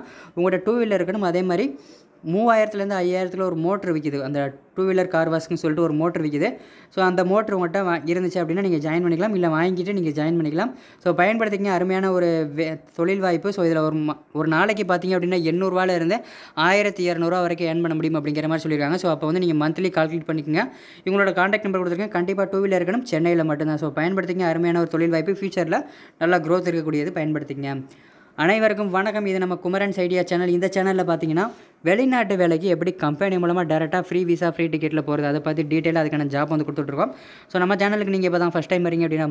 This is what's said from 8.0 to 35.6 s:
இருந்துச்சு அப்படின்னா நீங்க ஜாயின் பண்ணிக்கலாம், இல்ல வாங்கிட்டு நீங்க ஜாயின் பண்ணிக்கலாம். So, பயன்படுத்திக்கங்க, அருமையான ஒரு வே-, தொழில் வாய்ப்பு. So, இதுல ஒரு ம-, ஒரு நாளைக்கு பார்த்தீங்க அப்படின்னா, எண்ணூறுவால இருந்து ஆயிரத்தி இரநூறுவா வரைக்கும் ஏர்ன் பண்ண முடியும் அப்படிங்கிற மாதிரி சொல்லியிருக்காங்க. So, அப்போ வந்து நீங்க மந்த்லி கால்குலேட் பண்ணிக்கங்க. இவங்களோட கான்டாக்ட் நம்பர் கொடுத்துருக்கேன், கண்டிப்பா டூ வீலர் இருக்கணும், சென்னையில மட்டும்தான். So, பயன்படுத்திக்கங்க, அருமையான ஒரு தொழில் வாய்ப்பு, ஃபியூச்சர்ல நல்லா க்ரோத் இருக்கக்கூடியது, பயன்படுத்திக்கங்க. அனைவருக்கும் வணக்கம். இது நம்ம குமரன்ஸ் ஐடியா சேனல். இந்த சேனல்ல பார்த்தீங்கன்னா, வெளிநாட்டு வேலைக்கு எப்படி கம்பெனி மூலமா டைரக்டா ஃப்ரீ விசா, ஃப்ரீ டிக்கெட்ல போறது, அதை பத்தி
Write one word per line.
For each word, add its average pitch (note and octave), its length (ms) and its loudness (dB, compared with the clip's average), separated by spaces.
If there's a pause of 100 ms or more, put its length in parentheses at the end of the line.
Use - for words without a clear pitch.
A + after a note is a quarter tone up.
இருந்துச்சு F3+ 340 0
அப்படின்னா E3 220 -2
நீங்க F3+ 180 0
ஜாயின் D#3+ 240 0
பண்ணிக்கலாம், F3 300 0
இல்ல F3+ 140 2
வாங்கிட்டு F3 460 0
நீங்க F3 180 -2
ஜாயின் D3+ 260 0
பண்ணிக்கலாம். E3 340 -2 (280)
So, F3 160 0
பயன்படுத்திக்கங்க, G3+ 600 2
அருமையான F#3+ 340 0
ஒரு F3+ 160 2 (280)
வே-, D#3+ 200 -2 (200)
தொழில் F#3 240 0
வாய்ப்பு. F#3 340 0
So, G3 120 0
இதுல E3 120 2
ஒரு D#3 200 2
ம-, D3+ 200 -2 (160)
ஒரு D#3 140 -2
நாளைக்கு G3+ 360 2
பார்த்தீங்க F#3 320 0
அப்படின்னா, F3+ 280 0
எண்ணூறுவால F#3 520 0
இருந்து E3+ 220 0 (440)
ஆயிரத்தி F#3+ 480 2
இரநூறுவா E3+ 320 0
வரைக்கும் E3+ 260 -2
ஏர்ன் E3 140 -2
பண்ண E3 140 0
முடியும் D#3 240 -2
அப்படிங்கிற D3+ 280 -2
மாதிரி D#3+ 160 -2
சொல்லியிருக்காங்க. D3+ 320 0
So, F3+ 160 0
அப்போ D#3 140 -2
வந்து F3 180 0
நீங்க E3 140 2
மந்த்லி E3 340 0
கால்குலேட் D#3+ 380 -2
பண்ணிக்கங்க. D#3 340 0 (400)
இவங்களோட F#3+ 300 2
கான்டாக்ட் G3 300 2
நம்பர் F#3+ 180 0
கொடுத்துருக்கேன், F3+ 360 -2
கண்டிப்பா F#3 260 0
டூ F#3+ 160 -2
வீலர் F#3+ 220 2
இருக்கணும், G3 220 -2
சென்னையில E3+ 400 2
மட்டும்தான். D3+ 340 -2
So, D3 160 -4
பயன்படுத்திக்கங்க, F3+ 580 -2
அருமையான E3+ 280 2
ஒரு E3 80 2
தொழில் E3 220 0
வாய்ப்பு, E3 220 0
ஃபியூச்சர்ல F#3 480 -2 (400)
நல்லா F3 180 4
க்ரோத் F3 320 0
இருக்கக்கூடியது, D#3 440 -2
பயன்படுத்திக்கங்க. C#3+ 600 -4 (640)
அனைவருக்கும் G#3 520 2
வணக்கம். G3+ 360 0
இது F#3+ 140 0
நம்ம F3+ 160 -2
குமரன்ஸ் F#3+ 440 -2
ஐடியா F3+ 240 2
சேனல். F3 260 0
இந்த F3 240 2
சேனல்ல F#3 300 2
பார்த்தீங்கன்னா, E3 420 0 (380)
வெளிநாட்டு A3 540 2
வேலைக்கு E3+ 300 2
எப்படி F3 240 0
கம்பெனி F3 460 -2
மூலமா F3+ 280 0
டைரக்டா D#3 360 0
ஃப்ரீ F3 220 -2
விசா, E3+ 260 0
ஃப்ரீ E3 180 -2
டிக்கெட்ல D#3 340 -2
போறது, D3 220 -2
அதை D3 160 0
பத்தி D#3 240 -2